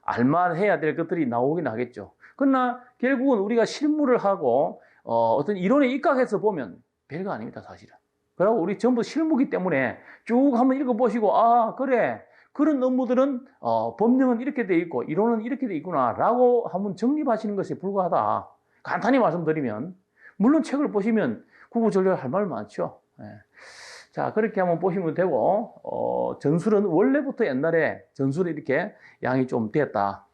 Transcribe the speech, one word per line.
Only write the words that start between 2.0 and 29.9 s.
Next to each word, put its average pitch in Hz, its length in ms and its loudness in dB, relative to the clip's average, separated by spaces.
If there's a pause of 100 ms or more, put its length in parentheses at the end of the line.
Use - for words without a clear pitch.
그러나 254 460 0 (180)
결국은 254 400 0
우리가 220 260 2
실무를 294 520 0
하고, 170 640 0 (220)
어, 113 320 2
어떤 202 220 0
이론에 247 320 2
입각해서 254 500 0
보면 156 420 -4 (260)
별거 185 240 -8
아닙니다, 117 300 -10
사실은. - 320 -20 (420)
그리고 208 200 2
우리 196 220 -2
전부 233 260 2
실무기 285 460 0
때문에 139 480 0 (280)
쭉 262 300 2
한번 262 220 2
읽어보시고, 233 600 0
아, 226 380 4
그래. 214 460 0 (320)
그런 294 280 0
업무들은, 254 640 0 (140)
어, 113 380 -2
법령은 247 440 2
이렇게 262 240 -4
돼 180 120 2
있고 165 260 -2
이론은 214 400 0
이렇게 254 240 -6
돼 196 80 -6
있구나라고 175 920 0
한번 196 260 -6
정립하시는 233 600 -2
것에 180 240 -6
불과하다. 165 680 -2 (360)
간단히 - 360 0
말씀드리면, 156 760 -2 (420)
물론 262 260 4
책을 285 280 -2
보시면 196 540 0 (240)
구구절절 190 460 2
할 139 140 -6
말 185 160 -2
많죠. 147 540 -8 (220)
예. 110 40 -16 (840)
자, 139 220 -4
그렇게 220 280 0
한번 175 180 2
보시면 175 340 -2
되고, 170 680 0
어, - 560 -4
전술은 196 460 2
원래부터 247 600 2
옛날에 143 680 0
전술이 143 360 -2
이렇게 147 460 -4 (280)
양이 127 220 0
좀 117 260 -4
됐다. 101 640 -2